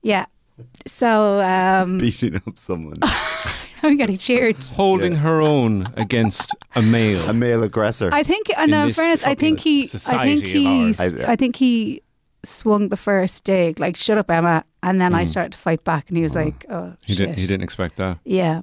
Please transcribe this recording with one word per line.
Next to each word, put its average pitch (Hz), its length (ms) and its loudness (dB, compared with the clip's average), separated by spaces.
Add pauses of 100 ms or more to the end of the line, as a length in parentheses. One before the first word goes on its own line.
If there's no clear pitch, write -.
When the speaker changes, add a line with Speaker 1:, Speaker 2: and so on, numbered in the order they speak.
Speaker 1:
Yeah. 208 240 -2 (600)
So, 214 540 2
um, 185 580 2
Speaker 2:
Beating 117 380 0
up - 220 -8
someone. 80 400 -8
Speaker 1:
<laughs> - 840 -6
I'm 294 140 4
getting 208 220 0
cheered. 240 440 0 (120)
Speaker 3:
Holding 190 380 2
Speaker 2:
Yeah. 160 80 0
Speaker 3:
her 160 200 2
own 120 560 2
against 110 580 -2 (200)
a 120 80 2
male. 110 380 4 (100)
Speaker 2:
A - 20 0
male 117 300 2
aggressor. 107 500 0
Speaker 1:
I 294 100 2
think, 415 340 -2
I 311 80 -2
Speaker 3:
In 302 60 4
Speaker 1:
know, 302 120 4
in 294 60 2
Speaker 3:
this - 80 -2
Speaker 1:
fairness, 330 260 2
I - 80 0
Speaker 3:
fucking 277 100 0
Speaker 1:
think 311 200 2
he, 302 180 2
I - 40 2
think - 80 -6
Speaker 3:
society 254 440 0
of 294 120 0
Speaker 1:
he, 285 200 2 (200)
Speaker 3:
ours. 220 140 0
Speaker 2:
I, 185 320 -2
Speaker 1:
I 233 40 2
think 240 200 0
he 233 460 0 (420)
swung 208 460 0
the 202 80 -2
first 190 460 -2
dig, 175 360 2
like, 165 160 -2
"Shut 214 220 0
up, 202 120 -2
Emma." 165 340 2 (180)
And 185 180 2
then 180 140 2
I 170 100 2
Speaker 3:
Mm. 165 40 -2
Speaker 1:
started 175 240 -4
to - 60 -20
fight 165 260 -2
back, 160 240 -4
and 175 100 -4
he 165 40 0
was 156 140 -2
Speaker 2:
Oh. 160 80 0
Speaker 1:
like, - 240 -8
"Oh, 180 240 -10 (140)
Speaker 3:
He 101 80 -2
Speaker 1:
shit." 92 140 0
Speaker 3:
didn't, - 100 -6
he 92 80 -2
didn't 95 180 -2
expect 90 320 -8
that. 92 280 -4
Speaker 1:
Yeah. 170 380 -2